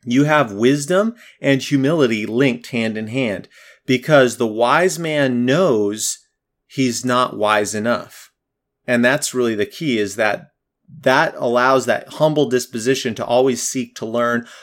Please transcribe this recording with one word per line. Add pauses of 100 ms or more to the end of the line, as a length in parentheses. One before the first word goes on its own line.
you
have
wisdom (240)
and
humility
linked
hand
in
hand, (380)
because
the
wise
man
knows (500)
he's
not
wise
enough. (560)
And
that's
really
the
key,
is
that (480)
that
allows
that
humble
disposition
to
always
seek
to
learn, (160)